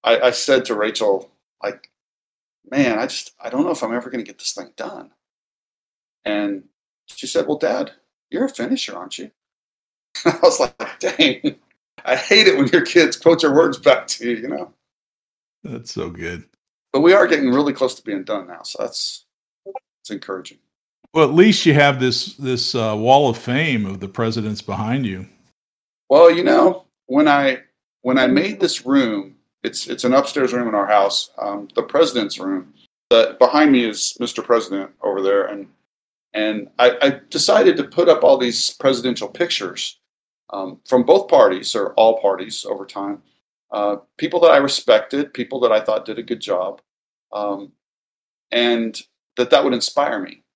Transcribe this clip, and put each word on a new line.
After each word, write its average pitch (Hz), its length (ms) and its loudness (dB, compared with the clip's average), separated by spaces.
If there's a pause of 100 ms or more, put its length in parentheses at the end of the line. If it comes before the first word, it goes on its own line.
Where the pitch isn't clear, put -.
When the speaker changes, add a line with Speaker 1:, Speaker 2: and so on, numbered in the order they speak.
Speaker 1:
I, 113 180 2
I 123 120 4
said 131 320 0
to 117 100 -4
Rachel, 107 560 -2 (320)
like, - 260 -10 (800)
"Man, 123 300 -2
I 120 80 -6
just, - 340 -12
I 120 80 -12
don't 127 140 -4
know 175 80 -2
if 147 140 -6
I'm 113 100 -8
ever 123 160 -8
gonna 120 140 -10
get 98 160 -20
this - 140 -8
thing - 200 -16
done." - 380 -16 (1120)
And 104 400 -6 (420)
she - 220 -14
said, - 180 -2
"Well, 151 120 -4
Dad, - 340 -4 (360)
you're 247 180 -4
a - 20 -4
finisher, - 480 -6
aren't 90 220 -14
you?" 220 120 -16 (460)
<laughs> - 480 -20
I 165 180 2
was 165 160 4
like, 120 400 -6
"Dang, - 600 -2 (440)
I 127 120 -2
hate 202 320 4
it 190 80 4
when 139 120 2
your 165 160 2
kids - 320 2
quote 165 260 2
your 143 120 2
words 175 240 2
back - 300 2
to 117 200 -6
you, 117 80 -2
you 117 120 -10
know?" 147 260 -12 (880)
Speaker 2:
That's - 320 -14
so 87 160 -8
good. 85 340 -12 (480)
Speaker 1:
But 135 100 0
we 170 100 6
are 196 160 6
getting 147 220 0
really 143 220 0
close 131 220 -4
to - 80 -20
being 98 220 -10
done 98 240 -10
now, 85 140 -20
so - 200 -10
that's, - 440 -10 (760)
it's - 100 -18
encouraging. 95 480 -12 (560)
Speaker 2:
Well, 156 140 4
at 139 60 -2
least 196 320 6
you 151 80 6
have 143 260 4
this, 123 340 -2
this, 127 400 -6
uh, 110 220 -2
wall 131 320 4
of 113 100 -2
fame 127 480 -2
of 95 140 -10
the 98 80 -10
presidents 113 540 -6
behind 110 440 -4
you. 95 200 -8 (840)
Speaker 1:
Well, 165 240 8
you 170 100 0
know, - 440 2 (200)
when 147 220 2
I 139 340 2 (440)
when 127 120 2
I 127 100 2
made 185 320 0
this 170 260 -2
room, 110 480 -2 (300)
it's, - 240 -8
it's - 160 -10
an 123 100 0
upstairs 135 380 0
room 120 160 -4
in 107 80 -4
our 101 100 0
house, 101 440 0 (120)
um, 101 320 -8
the 113 80 -2
president's 127 560 -2
room. 95 340 -8 (380)
The, 110 300 4
behind 151 320 6
me 123 120 4
is - 360 -6
Mister 117 220 -6
President 98 500 -2 (100)
over 98 180 -2
there, 98 260 0
and, 101 200 -12 (680)
and 107 360 -4 (100)
I, 123 240 4
I 139 180 0 (100)
decided 190 480 2
to 143 40 -4
put 170 260 0
up 156 140 4
all 139 160 4
these 120 360 -4
presidential 120 520 -2
pictures, - 720 -6 (520)
um, 95 360 -12
from 127 160 2
both 190 240 6
parties, 104 480 4
or 101 200 -2
all 113 260 4
parties 98 440 -4
over 98 220 -8
time, 101 360 -10 (500)
uh, 104 240 -2 (220)
people - 240 -4
that 165 100 8
I 147 60 6
respected, 139 760 0
people 127 280 -8
that 113 100 2
I 107 80 2
thought 107 240 -4
did 110 160 -10
a - 100 -12
good 117 100 -6
job, 92 400 -6 (520)
um, 101 400 -8 (800)
and 120 440 0 (400)
that 123 140 0
that 139 140 6
would 131 100 0
inspire 120 460 -2
me. - 240 -16 (120)